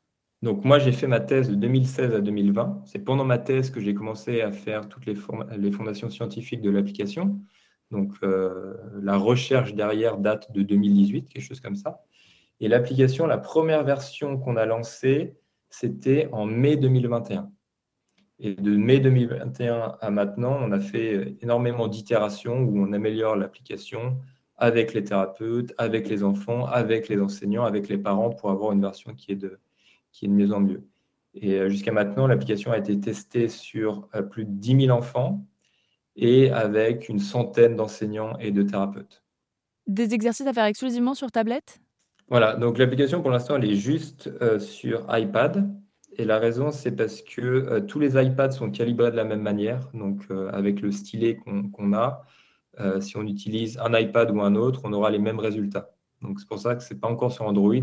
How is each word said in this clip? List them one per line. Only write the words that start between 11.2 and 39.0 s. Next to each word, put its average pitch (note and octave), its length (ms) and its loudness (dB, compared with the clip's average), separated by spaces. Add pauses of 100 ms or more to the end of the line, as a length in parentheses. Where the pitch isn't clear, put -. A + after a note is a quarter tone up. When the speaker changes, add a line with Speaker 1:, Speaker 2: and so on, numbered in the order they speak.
Speaker 1:
quelque - 160 -12
chose - 160 -14
comme G#2 160 -10
ça. - 280 -10 (560)
Et A2 80 -2
l'application, C3 600 4
la A#2+ 100 0
première D#3 460 2
version C#3 560 -4
qu'on B2+ 160 -4
a A2 100 2
lancée, C3 720 0 (340)
c'était C3+ 640 0
en G#2+ 140 -4
mai B2+ 320 2
deux C3 100 2
mille B2+ 200 4
vingt A#2 220 -2
et G2+ 60 -4
un. G2+ 160 -8 (880)
Et G#2 160 -4
de G#2 200 2
mai A#2+ 240 6
deux C3 100 6
mille B2+ 180 6
vingt C3 320 -6
et B2 80 -2
un A#2 320 -4
à A2 100 -6
maintenant, G#2 520 0
on A2 100 -2
a G2 80 0
fait G#2 600 -2
énormément A#2+ 460 0
d'itérations G#2+ 760 -2
où G#2 180 2
on G2 140 0
améliore A2 420 0
l'application A2 840 -6 (400)
avec A#2 360 2
les G#2 100 -2
thérapeutes, A2 720 -4
avec A2 300 -2
les G2+ 160 -2
enfants, G#2+ 420 -2
avec A2+ 440 0
les G#2 100 0
enseignants, G2+ 460 -2
avec G#2 240 -2
les G2+ 80 -2
parents G#2 320 0
pour G#2 220 -4
avoir G#2 200 -2
une G2 100 2
version - 320 -6
qui - 200 -10
est - 20 -4
de, F#2+ 240 -8 (520)
qui - 140 -12
est - 40 -4
de G2+ 40 4
mieux G2+ 200 4
en G2+ 80 0
mieux. F#2+ 220 0 (500)
Et, G2 260 0
euh, G2 100 2
jusqu'à G2+ 220 -2
maintenant, G#2+ 340 2
l'application G#2+ 460 0
a A2+ 60 2
été G2+ 220 0
testée A2+ 500 -2
sur, G#2+ 640 -6
euh, G#2 60 -2
plus G#2+ 240 -8
de G2+ 60 -8
dix G#2+ 240 0
mille C3 180 6
enfants - 520 -2 (720)
et B2+ 360 6
avec A2 580 0
une G#2 100 -2
centaine A#2 560 4
d'enseignants G#2+ 640 -4
et G#2+ 140 -6
de G2+ 120 2
thérapeutes. G2+ 600 -4 (640)